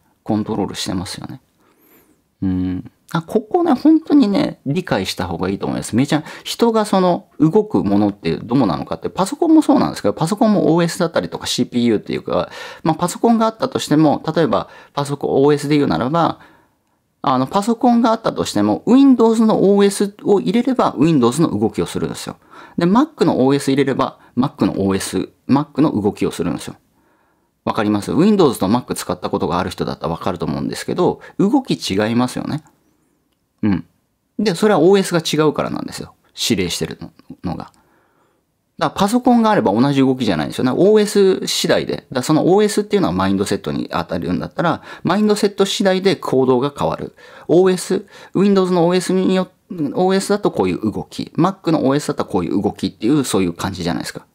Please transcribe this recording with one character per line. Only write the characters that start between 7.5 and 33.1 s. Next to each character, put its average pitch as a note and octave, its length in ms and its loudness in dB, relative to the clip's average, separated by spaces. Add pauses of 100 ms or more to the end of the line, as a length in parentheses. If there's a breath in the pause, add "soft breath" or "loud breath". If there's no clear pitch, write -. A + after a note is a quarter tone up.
く G#2 180 0
も G2+ 160 2
の G#2 100 2
っ F#2+ 40 0
て - 240 -4
ど G#2+ 180 -6
う C3 120 2
な D2+ 100 -2
の - 80 -8
か - 100 -6
っ - 60 -8
て、 - 80 -8
パ F#3+ 180 -2
ソ D4 100 -8
コ F4 100 0
ン D#4+ 80 6
も D#4 80 8
そ C#4+ 140 4
う - 20 4
な D2+ 100 2
ん - 20 -4
で - 60 -10
す - 60 -8
け G#2 60 0
ど、 G2+ 60 0
パ D#3 140 -2
ソ G3+ 80 -2
コ A3+ 100 2
ン G#3+ 60 4
も E3 220 4
オ F3 80 4
ー - 20 2
エ E3+ 40 0
ス - 100 -6
だ F3 80 0
っ E3 40 -8
た - 100 -2
り F2 80 -4
と - 100 -10
か - 80 -14
シ - 160 -2
ー B2 80 -4
ピ A#2+ 80 -2
ー A#2+ 40 2
ユ A#2 140 4
ー - 20 -6
っ - 40 -6
て - 100 -8
い C2+ 60 -4
う - 40 -8
か、 - 280 -4 (320 loud breath)
ま D#3+ 100 2
あ、 - 20 -2
パ F3 140 -2
ソ - 100 -10
コ A#3 140 2
ン A3 60 2
が A3 80 2
あ A3 40 0
っ A3 60 -10
た C3 120 -4
と - 100 -4
し - 100 -6
て D3 80 2
も、 D3+ 260 4 (120)
例 E3+ 80 2
え D3 40 2
ば G2+ 220 -2 (240 loud breath)
パ C#3+ 140 -4
ソ C#3 100 -6
コ - 120 -6
ン、 B2 140 2
オ D3 80 6
ー D3 40 4
エ C#3 40 0
ス C#3+ 100 -6
で D3+ 80 2
言 C#3+ 100 2
う - 20 -2
な D3+ 80 0
ら A#2+ 140 -2
ば、 D#3+ 300 -2 (800 soft breath)
あ C3+ 180 0
の、 C3 80 0
パ G3 160 -2
ソ A3+ 140 0
コ A#3+ 140 2
ン A#3 100 4
が A#3 120 2
あ - 20 2
っ A3 80 -4
た - 100 -2
と A2 120 -4
し - 80 -6
て - 100 0
も、 G#2 240 0
Windows A3+ 580 6
の G3+ 300 4
オ G3+ 80 4
ー G3+ 40 6
エ G3+ 40 2
ス G3+ 320 -4
を G3 180 2
入 F3+ 120 -2
れ A#3+ 100 2
れ B3+ 120 -2
ば、 G3 240 0
Windows C#3 440 2
の G#2 160 0
動 G#2 120 0
き F2+ 120 -4
を E2+ 40 -2
す - 120 -8
る E2+ 80 -2
ん C2 40 -8
で - 60 -12
す - 120 -12
よ。 - 80 -14 (400 loud breath)
で、 E3+ 100 0
Mac A3+ 380 2
の B2+ 200 2
オ C3+ 80 4
ー C#3+ 40 4
エ - 20 -4
ス C#3 100 -4
入 C3+ 80 0
れ C#3 80 2
れ C3+ 100 0
ば、 - 240 -4 (180 soft breath)
Mac B2 300 0
の F#2+ 200 -2
オ F#2+ 80 0
ー F#2+ 40 -2
エ - 20 -6
ス、 - 280 -4 (200)
Mac C#3+ 320 0
の - 100 4 (100)
動 G2 120 0
き - 140 -4
を D2+ 40 -2
す - 140 -6
る F2 80 -4
ん A#1 40 -6
で - 60 -16
す - 60 -14
よ。 - 80 -14 (880)
わ A2+ 100 -4
か A2 80 -2
り G#2+ 80 0
ま G#2 100 0
す？ F#2+ 120 -6
Windows E3 460 2
と G2 80 0
Mac A2 280 -2
使 - 180 -8
っ F2 60 -6
た - 120 -8
こ G2+ 80 -2
と F2+ 100 -2
が E2+ 100 -2
あ - 60 -2
る - 60 -6
人 - 140 -8
だ - 100 -6
っ - 40 -12
た - 80 -8
ら E2 60 -4
わ D#2+ 60 -6
か - 120 -6
る F2 80 -8
と E2 80 -6
思 C#2+ 120 -4
う D2 40 -6
ん G#1+ 60 -6
で - 80 -8
す - 100 -12
け - 80 -6
ど、 E3+ 260 -2 (180 loud breath)
動 B3 240 2
き E3 120 -4
違 - 200 -6 (160)
い A#2 40 -2
ま B2 140 0
す - 100 -10
よ - 60 -6
ね。 - 180 -6 (1000)